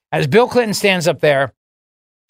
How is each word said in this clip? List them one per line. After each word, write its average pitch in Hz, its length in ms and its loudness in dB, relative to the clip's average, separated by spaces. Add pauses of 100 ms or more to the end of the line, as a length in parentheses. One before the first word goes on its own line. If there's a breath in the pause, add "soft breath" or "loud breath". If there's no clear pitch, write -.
(120)
As 156 160 -2
Bill 214 200 2
Clinton 233 280 -2
stands 185 320 0
up 156 140 -2
there 139 320 0 (760)